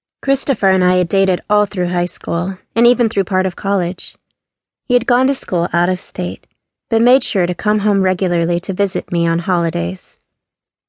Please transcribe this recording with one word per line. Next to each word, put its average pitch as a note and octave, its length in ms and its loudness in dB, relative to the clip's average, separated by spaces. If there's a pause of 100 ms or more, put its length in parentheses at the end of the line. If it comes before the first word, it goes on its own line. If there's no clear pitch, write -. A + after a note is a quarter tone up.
(200)
Christopher C4+ 500 0
and F#3+ 120 2
I F3+ 140 4
had F3+ 120 0
dated F#3+ 400 0
all G#3 180 2
through F3+ 220 -4
high F3 160 -2
school, F3 540 -6 (160)
and A#3 120 4
even A#3+ 220 2
through G3+ 160 0
part F#3 220 0
of F3+ 100 -6
college. F#3 600 -4 (680)
He B3 100 0
had A#3 120 2
gone B3+ 220 2
to C#4 60 0
school F3 380 -2
out F3 160 2
of F#3 120 -2
state, - 460 -8 (420)
but A3+ 140 2
made B3+ 200 4
sure F3+ 240 -2
to F3 80 -2
come G#3+ 260 0
home G3 220 2
regularly F3 580 0
to - 120 -6
visit F#3 400 -2
me E3+ 160 0
on E3+ 120 0
holidays. E3+ 800 -4 (720)